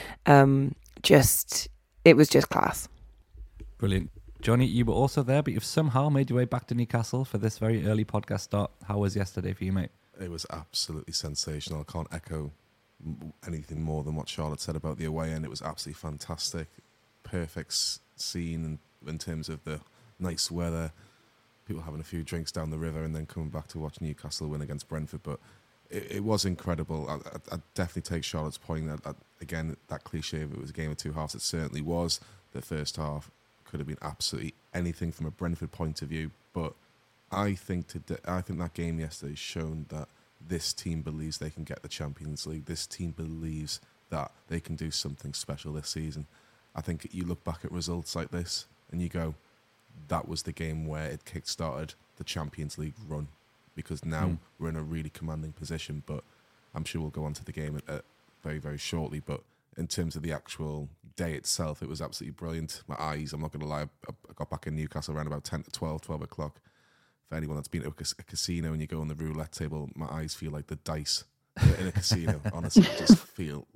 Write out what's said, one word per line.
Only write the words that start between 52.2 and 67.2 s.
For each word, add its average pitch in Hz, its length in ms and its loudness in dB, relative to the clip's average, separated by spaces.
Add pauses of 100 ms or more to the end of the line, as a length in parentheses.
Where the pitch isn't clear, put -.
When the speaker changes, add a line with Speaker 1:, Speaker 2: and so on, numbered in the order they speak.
Speaker 3:
Champions 76 520 -4
League 76 200 -4 (120)
run," 76 200 -4 (460)
because 78 300 -8
now 80 220 0
Speaker 2:
Mm. 85 120 0 (200)
Speaker 3:
we're 80 100 -4
in 80 80 -2
a 78 60 -4
really 78 260 -4
commanding 78 440 -6
position, 76 520 -8
but 73 200 -8 (500)
I'm 80 100 -4
sure - 160 -4
we'll 76 100 -4
go 76 140 -6
on 76 80 -2
to - 120 -10
the 78 80 -8
game 76 260 -4
at, - 100 -10
at 73 160 -6 (380)
very, 78 160 -4
very 73 180 -6
shortly. 76 440 -4
But - 200 -6 (380)
in 85 80 -2
terms 82 300 -2
of 73 60 -6
the 80 100 -2
actual 76 580 -6 (260)
day 85 180 -2
itself, - 480 -2
it 64 60 -6
was 78 140 -8
absolutely - 300 -8
brilliant. 82 540 -6
My 73 120 -6
eyes, 76 340 -4
I'm 76 80 -6
not 78 120 -6
gonna 73 140 -6
lie, 76 160 -2
I, - 280 -10
I - 240 -18
got - 160 -8
back - 160 -6
in 78 100 -2
Newcastle 76 380 -4
around 76 140 -2
about 73 160 -6
ten 76 180 -4
to - 80 -20
twelve, 78 320 -6
twelve 78 180 -6
o'clock. 78 400 -8 (680)